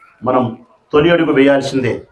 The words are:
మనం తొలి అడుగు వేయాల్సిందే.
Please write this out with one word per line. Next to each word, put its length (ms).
మనం 200
తొలి 180
అడుగు 220
వేయాల్సిందే. 600